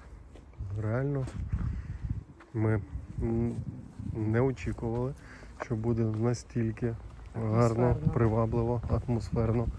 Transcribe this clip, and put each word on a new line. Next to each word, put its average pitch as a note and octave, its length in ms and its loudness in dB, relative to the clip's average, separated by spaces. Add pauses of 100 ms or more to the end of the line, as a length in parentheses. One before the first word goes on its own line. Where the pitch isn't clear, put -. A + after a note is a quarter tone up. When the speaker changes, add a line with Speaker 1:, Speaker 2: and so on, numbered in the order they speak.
(800)
Speaker 1:
Реально, C3 460 0 (1300)
ми, A2 280 2 (400)
м, A#2 340 0 (580)
не A2 280 2
очікували, A#2+ 720 0 (480)
що - 140 -2
буде A2+ 280 2
настільки A2+ 920 0 (400)
гарно, A2+ 500 4
Speaker 2:
Атмосферно. A#2+ 280 4
Speaker 1:
привабливо, A#2 760 4
атмосферно, A#2 800 2 (120)